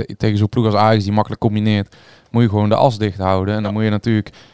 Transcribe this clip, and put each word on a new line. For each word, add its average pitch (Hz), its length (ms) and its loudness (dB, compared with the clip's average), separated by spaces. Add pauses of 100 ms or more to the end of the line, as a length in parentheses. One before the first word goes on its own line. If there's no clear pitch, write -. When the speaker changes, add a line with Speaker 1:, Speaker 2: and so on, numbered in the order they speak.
Speaker 1:
te-, 101 120 -14
tegen 107 220 0
zo'n 104 100 2
ploeg 117 180 0
als 107 80 0
Ajax 107 300 4
die 101 80 -2
makkelijk 107 280 -2
combineert, 107 560 -2 (340)
moet 117 120 2
je 117 60 4
gewoon 104 200 0
de 107 60 2
as 120 240 2
dicht 104 200 -4
houden. 95 360 0
En 107 80 -4
dan 104 100 -4
Speaker 2:
Ja. 104 40 -4
Speaker 1:
moet 110 100 -2
je 107 40 0
natuurlijk, 107 400 -2 (240)